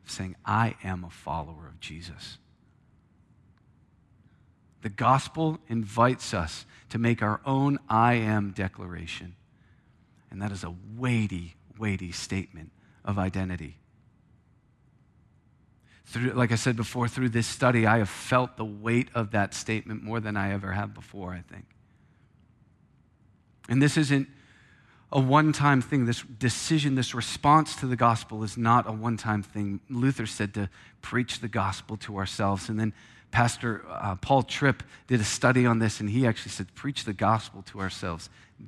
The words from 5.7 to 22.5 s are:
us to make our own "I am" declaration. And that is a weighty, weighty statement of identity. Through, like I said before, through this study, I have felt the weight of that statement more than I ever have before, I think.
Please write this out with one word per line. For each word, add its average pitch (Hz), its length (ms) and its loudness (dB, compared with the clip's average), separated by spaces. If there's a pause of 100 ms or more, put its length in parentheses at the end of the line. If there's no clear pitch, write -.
us 85 340 -4 (220)
to 117 100 -4
make 117 220 2
our 107 240 0
own 135 340 2 (100)
"I 113 260 6
am" 107 380 0
declaration. 90 800 -8 (1000)
And 98 100 -8
that 104 80 -4
is 90 140 -8
a 85 100 -10 (220)
weighty, 107 580 -2 (240)
weighty 92 320 -4
statement 82 640 -8 (320)
of 101 140 -2
identity. 92 580 -4 (2250)
Through, 120 260 -2
like 120 180 2
I 117 60 4
said 120 180 2
before, 120 320 -2
through 127 220 0
this 113 180 2
study, 120 400 4
I 110 120 6
have 101 100 2
felt - 480 0
the 113 80 -6
weight 110 500 0
of 110 160 -2
that 101 240 0
statement 110 480 -6
more 110 180 -4
than 107 160 -4
I 98 160 0
ever 98 200 -4
have 104 220 -4
before, 92 380 -12
I 87 100 -10
think. 85 240 -20 (2000)